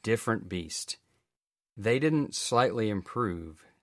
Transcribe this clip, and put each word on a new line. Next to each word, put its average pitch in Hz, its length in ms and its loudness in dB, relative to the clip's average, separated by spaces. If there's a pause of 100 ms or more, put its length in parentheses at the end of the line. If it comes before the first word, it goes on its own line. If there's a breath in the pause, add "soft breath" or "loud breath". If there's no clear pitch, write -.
different 110 440 0
beast. 87 500 -6 (760)
They 113 240 2
didn't 151 360 2
slightly 120 560 2
improve. 90 760 -4 (180)